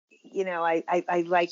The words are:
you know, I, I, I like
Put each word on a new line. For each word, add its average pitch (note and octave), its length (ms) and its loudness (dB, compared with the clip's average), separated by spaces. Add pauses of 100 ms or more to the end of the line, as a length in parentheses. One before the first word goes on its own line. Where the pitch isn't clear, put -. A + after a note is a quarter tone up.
(120)
you - 340 -6
know, F3 180 -4
I, E3 240 0
I, F3 220 0
I F3 120 2
like F3 300 2